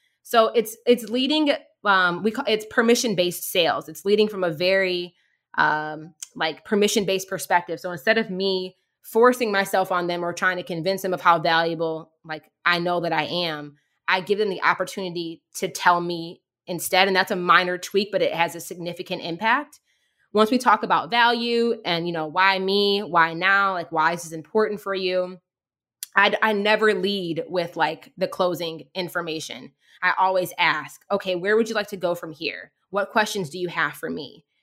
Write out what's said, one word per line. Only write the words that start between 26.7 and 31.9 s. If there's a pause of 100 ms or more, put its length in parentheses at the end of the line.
lead
with,
like,
the
closing
information. (280)
I
always
ask,
"Okay,
where
would
you
like
to